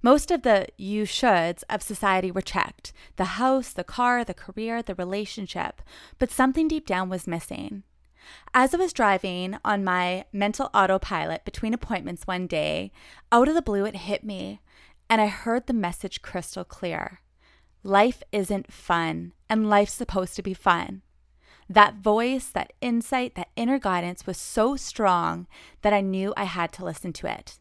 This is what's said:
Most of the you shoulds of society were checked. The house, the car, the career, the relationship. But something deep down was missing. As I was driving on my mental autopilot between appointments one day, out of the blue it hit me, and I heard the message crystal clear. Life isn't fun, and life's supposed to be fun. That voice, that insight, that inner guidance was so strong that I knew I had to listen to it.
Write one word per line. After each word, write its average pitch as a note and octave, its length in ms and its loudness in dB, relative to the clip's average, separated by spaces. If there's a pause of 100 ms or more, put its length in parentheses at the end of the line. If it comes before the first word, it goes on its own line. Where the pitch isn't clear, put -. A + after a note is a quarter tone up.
Most C#4 280 6
of E4+ 120 2
the G#3 240 4 (100)
you G#3 280 -2
shoulds F3 640 2
of - 120 -2
society F#3+ 500 0
were F#3+ 100 -2
checked. - 500 -6 (240)
The F#3+ 80 0
house, B3 480 0
the - 120 -6
car, B3 400 0
the F#3 100 -8
career, A3+ 480 -6
the F#3+ 140 -6
relationship. F#3 840 -6 (380)
But B3+ 120 0
something C4+ 360 4
deep - 200 -2
down F#3 220 -2
was F#3 200 -4
missing. G3 560 -8 (680)
As C4 180 6
I F4 60 0
was F4 160 0
driving F#3+ 720 0
on G3+ 180 2
my F3+ 480 0
mental G#3 400 -2
autopilot F#3 720 2
between - 300 -4
appointments F3+ 520 -6
one F3+ 200 -4
day, D#3 440 -2 (400)
out B3 180 6
of D#4 60 2
the E4+ 60 4
blue G3+ 240 -2
it G#3 120 -6
hit F#3 280 -6
me, G3 360 -10 (500)
and A3+ 100 4
I G#3+ 60 6
heard A#3 400 -2
the B3+ 80 -2
message F#3 480 -4
crystal - 420 -10
clear. F3 560 -8 (640)
Life G3+ 400 4 (100)
isn't G3+ 400 -4
fun, E3 600 -4 (180)
and A3 180 2
life's G#3 240 6
supposed F#3+ 440 -4
to F#3+ 60 -8
be F#3+ 120 -6
fun. F#3 480 0 (680)
That G#3 280 8
voice, A3+ 500 2
that - 340 -6
insight, B3 540 -2
that - 220 -10
inner B3 220 2
guidance F3+ 480 -2
was F#3 120 -6
so A#3+ 360 2
strong F3 720 0 (360)
that G#3 100 4
I G#3 80 4
knew F#3+ 340 -2
I G#3 100 -4
had F3 300 -4
to F#3+ 100 -12
listen E3+ 300 -8
to - 120 -10
it. - 340 -8